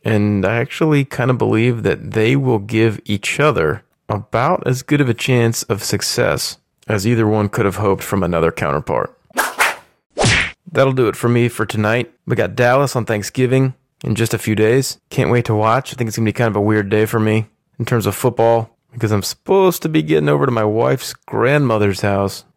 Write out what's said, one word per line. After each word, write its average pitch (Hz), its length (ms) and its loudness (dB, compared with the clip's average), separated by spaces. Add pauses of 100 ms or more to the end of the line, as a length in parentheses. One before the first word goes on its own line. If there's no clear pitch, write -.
And 104 420 0
I 113 100 0
actually 147 480 0
kind 127 260 -2
of 123 80 0
believe 110 440 0
that 101 300 -2
they 110 220 2
will 127 260 0
give 110 440 0
each - 340 -4
other 98 460 0 (240)
about 113 580 -2
as 127 160 -2
good 147 180 0
of 131 80 2
a 113 60 0
chance 117 500 0
of 98 200 -4
success - 720 -2 (320)
as 104 180 -2
either 113 200 2
one 107 220 2
could 107 180 -2
have 95 100 -2
hoped 98 260 0
from 101 200 -2
another 85 280 0
counterpart. 71 640 -4 (1600)
That'll 135 200 2
do 127 160 2
it - 80 -2
for 123 120 -2
me 120 200 2
for 110 180 -4
tonight. 107 460 -2 (140)
We 120 100 -2
got - 200 -2
Dallas 127 400 2
on 113 80 -2
Thanksgiving 127 680 0 (280)
in 113 140 -2
just 113 180 0
a 104 40 -4
few 110 180 -2
days. 117 420 2 (100)
Can't 101 220 0
wait 120 160 2
to 110 80 0
watch. 110 380 0
I - 40 -14
think 120 120 -4
it's 104 80 -8
gonna 113 100 0
be 104 60 0
kind 117 180 0
of 98 60 -4
a 104 40 0
weird 104 300 2
day 107 160 4
for 113 140 0
me 107 260 2 (320)
in 117 60 -4
terms 113 220 0
of 101 100 -2
football 113 600 2 (160)
because 113 200 -2
I'm 101 100 0
supposed 185 600 0
to 160 80 -4
be 156 120 0
getting 151 260 2
over 143 180 2
to 127 60 0
my 110 120 0
wife's 120 480 0
grandmother's 113 880 0
house 98 440 -2 (120)